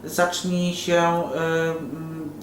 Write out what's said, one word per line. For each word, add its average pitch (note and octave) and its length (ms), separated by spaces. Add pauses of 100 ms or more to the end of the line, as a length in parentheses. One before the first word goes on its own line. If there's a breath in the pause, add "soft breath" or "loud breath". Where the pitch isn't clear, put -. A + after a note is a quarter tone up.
Zacznij F3 680
się, E3+ 500 (120)
y, D#3+ 40
mm, D#3+ 880 (140)